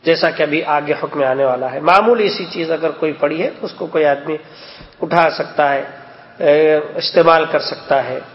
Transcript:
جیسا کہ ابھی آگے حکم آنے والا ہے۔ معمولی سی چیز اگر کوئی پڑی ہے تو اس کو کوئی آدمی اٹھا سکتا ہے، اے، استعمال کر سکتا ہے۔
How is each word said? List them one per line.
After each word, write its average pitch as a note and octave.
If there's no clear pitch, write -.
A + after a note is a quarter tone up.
جیسا E3
کہ D#3+
ابھی D3+
آگے D3
حکم D3
آنے C3
والا B2+
ہے۔ C3+
معمولی G3+
سی -
چیز E3
اگر D#3
کوئی D#3
پڑی D3+
ہے B3+
تو -
اس -
کو F#3
کوئی D#3
آدمی D3
اٹھا E3
سکتا C#3+
ہے، C#3
اے، D#3
استعمال E3
کر -
سکتا C3+
ہے۔ C3